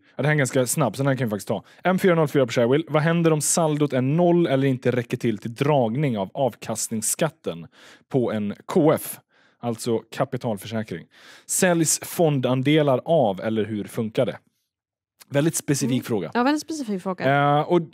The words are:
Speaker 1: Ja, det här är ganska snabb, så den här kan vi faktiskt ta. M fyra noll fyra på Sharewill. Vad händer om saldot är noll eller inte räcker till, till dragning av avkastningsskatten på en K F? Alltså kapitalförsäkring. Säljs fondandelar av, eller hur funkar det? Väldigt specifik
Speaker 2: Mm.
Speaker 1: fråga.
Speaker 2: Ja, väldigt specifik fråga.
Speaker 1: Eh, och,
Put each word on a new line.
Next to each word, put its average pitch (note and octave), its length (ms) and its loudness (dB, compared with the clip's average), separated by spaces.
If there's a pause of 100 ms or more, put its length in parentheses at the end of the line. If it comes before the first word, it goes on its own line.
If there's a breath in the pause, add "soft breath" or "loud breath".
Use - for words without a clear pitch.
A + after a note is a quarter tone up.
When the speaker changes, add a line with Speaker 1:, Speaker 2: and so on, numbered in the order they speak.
(160 soft breath)
Speaker 1:
Ja, B2 60 -4
det C#3+ 60 0
här D3+ 60 2
är D3+ 40 2
ganska B2+ 280 0
snabb, A#2+ 300 -2
så C3+ 60 -2
den C#3 60 0
här C3 80 2
kan B2+ 100 -2
vi G#2+ 40 -4
faktiskt G#2 180 -6
ta. G#2 140 -4 (220 soft breath)
M F3+ 140 2
fyra F#3 160 4
noll D#3+ 140 2
fyra C3+ 180 2
på A#2+ 60 -6
Sharewill. C3 360 4
Vad D3 140 2
händer E3 300 4
om D3+ 80 0
saldot D3+ 520 0
är C3 80 0
noll E3+ 460 2
eller C3+ 220 2
inte B2+ 220 0
räcker A#2+ 260 -2
till, A2+ 220 -2
till A2+ 160 -10
dragning C3 640 0
av F#2+ 160 -4
avkastningsskatten A2 1300 -4 (420 loud breath)
på A#2 240 0
en G#2 220 -4 (120)
K D#3 260 4
F? - 260 -6 (420 soft breath)
Alltså A#2 380 -2
kapitalförsäkring. A2 1080 -6 (400 loud breath)
Säljs E3+ 560 2
fondandelar C#3 1040 2
av, A#2+ 360 0
eller A2 240 -2
hur G#2 200 -6
funkar A2+ 420 -4
det? D#2+ 120 -6 (880)
Väldigt C#3+ 280 0
specifik C3+ 360 -2
Speaker 2:
Mm. B2 120 -2
Speaker 1:
fråga. F#2 300 -4
Speaker 2:
Ja, A#3+ 80 0
väldigt D4+ 200 0
specifik A3 400 -8
fråga. C#3+ 560 2
Speaker 1:
Eh, - 20 2
och, F3 200 2 (140)